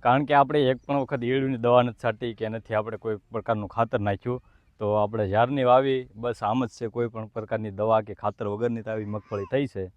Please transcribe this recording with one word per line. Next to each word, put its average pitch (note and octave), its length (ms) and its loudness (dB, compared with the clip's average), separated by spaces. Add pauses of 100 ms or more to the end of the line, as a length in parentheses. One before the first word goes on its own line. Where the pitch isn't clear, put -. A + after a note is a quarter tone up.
કારણ B2+ 240 4
કે C#3+ 120 2
આપણે C#3+ 200 4 (120)
એક B2+ 140 -2
પણ C#3 180 0
વખત B2+ 260 -4
ઈળુની C3+ 360 0
દવા B2 220 8
નથી A#2 160 -8
છાંટી A#2 360 -4
કે A2 140 -2
નથી A2+ 260 -4
આપણે G#2+ 240 -6
કોઈ A2 140 -2 (160)
પ્રકારનું G#2+ 420 -4
ખાતર A#2 320 0
નાખ્યું. A#2+ 320 -4 (400)
તો A2 60 -4 (160)
આપણે G#2+ 320 0
જ્યારની B2+ 380 2
વાવી C3 300 4 (200)
બસ A#2+ 180 -4 (100)
આમ A#2 160 0
જ A2 120 -8
છે, A#2+ 80 -8 (100)
કોઈ A#2+ 180 -2
પણ A2 220 -10
પ્રકારની A2 440 -6
દવા A2 280 4
કે G#2 140 -10
ખાતર G#2 320 -4
વગરની A2+ 320 -4
તો A2+ 80 -12
આવી G#2+ 220 -6
મગફળી G2+ 380 -8
થઈ C#3 200 0
છે. G2 100 -6 (140)